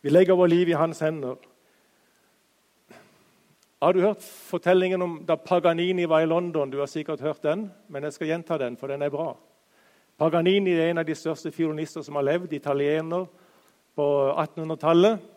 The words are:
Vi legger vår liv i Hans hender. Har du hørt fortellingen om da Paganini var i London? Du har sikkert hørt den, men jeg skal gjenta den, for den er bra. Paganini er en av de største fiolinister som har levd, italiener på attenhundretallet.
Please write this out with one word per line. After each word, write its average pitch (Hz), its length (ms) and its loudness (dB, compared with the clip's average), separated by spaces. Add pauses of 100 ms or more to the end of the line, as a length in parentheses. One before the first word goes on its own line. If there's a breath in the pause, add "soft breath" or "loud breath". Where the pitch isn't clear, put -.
Vi 139 80 0
legger 180 240 8
vår 180 120 6
liv 170 220 4
i 165 60 2
Hans 160 240 -2
hender. 151 360 -4 (2500 soft breath)
Har 170 120 2
du 180 80 2
hørt 208 220 0
fortellingen 185 800 -2
om 175 120 -4 (140)
da 165 80 2
Paganini 175 720 0
var 160 140 4
i 160 80 2
London? 165 440 -2
Du 139 80 -6
har 143 120 -4
sikkert 151 320 -8
hørt - 200 -6
den, 190 260 -2 (180)
men 139 160 -12
jeg 147 100 -8
skal 160 140 -8
gjenta 165 300 -4
den, 120 200 -6
for 139 140 -10
den 139 100 -6
er 143 80 -2
bra. 147 280 -6 (840 soft breath)
Paganini 175 560 2
er 165 140 2
en 170 100 -2
av 160 80 -4
de 156 80 -4
største 160 360 -8
fiolinister 156 520 -4
som 147 160 -6
har 139 80 0
levd, 165 260 -2
italiener 151 720 -2 (680 soft breath)
på 147 120 0 (280)
attenhundretallet. 165 840 2 (180)